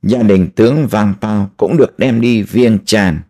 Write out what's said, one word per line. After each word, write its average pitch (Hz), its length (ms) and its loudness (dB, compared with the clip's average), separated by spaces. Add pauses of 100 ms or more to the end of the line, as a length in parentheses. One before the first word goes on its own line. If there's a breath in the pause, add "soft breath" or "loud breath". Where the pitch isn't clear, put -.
Gia 120 200 0
đình 95 260 2
tướng 131 380 0
Vang 104 340 -2
Pao 104 360 -4
cũng 135 200 -2
được - 220 0
đem 117 220 0
đi 117 200 0
Viêng 110 440 0
Chăn. 92 340 0 (100)